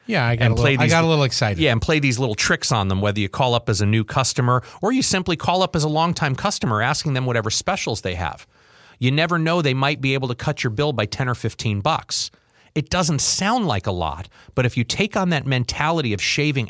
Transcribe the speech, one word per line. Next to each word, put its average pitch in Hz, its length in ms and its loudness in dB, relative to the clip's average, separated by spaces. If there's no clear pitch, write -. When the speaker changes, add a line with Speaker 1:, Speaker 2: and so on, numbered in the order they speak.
Speaker 1:
Yeah, 160 200 0
I 120 80 2
got 117 80 0
Speaker 2:
and 117 80 6
Speaker 1:
a 113 40 2
little, 120 80 2
Speaker 2:
play 139 140 4
Speaker 1:
I 151 60 4
Speaker 2:
these 156 80 4
Speaker 1:
got 165 140 4
a - 20 2
little 156 160 4
excited. 110 340 0
Speaker 2:
Yeah, 139 140 4
and 117 100 2
play 156 180 2
these 127 200 0
little 117 160 -2
tricks - 360 0
on 101 180 2
them, 95 100 0
whether 104 220 0
you 95 80 -2
call 127 240 0
up 117 160 0
as 95 100 0
a 104 60 2
new 107 180 2
customer 123 580 0
or 208 100 0
you 262 100 2
simply 185 360 0
call 185 260 2
up 175 120 -2
as 151 100 2
a 156 40 0
longtime 156 460 0
customer 123 460 -2
asking 143 320 0
them 127 120 0
whatever 117 240 0
specials 156 520 -4
they 90 140 -4
have. 85 300 -6
You 127 120 2
never 165 280 2
know, 165 220 2
they 139 120 2
might 135 280 0
be 135 120 0
able 131 140 -2
to 120 80 -4
cut - 280 -4
your 123 80 0
bill 147 200 0
by 107 140 0
ten 127 240 -4
or 120 60 0
fifteen 107 440 -4
bucks. - 500 -4
It 151 140 -2
doesn't 170 300 0
sound 214 460 0
like 107 220 0
a 104 40 0
lot, 82 360 -4
but 127 100 2
if 117 100 0
you 120 80 0
take - 320 -2
on 190 140 0
that 139 180 -2
mentality 135 640 0
of 98 80 -4
shaving 143 480 -2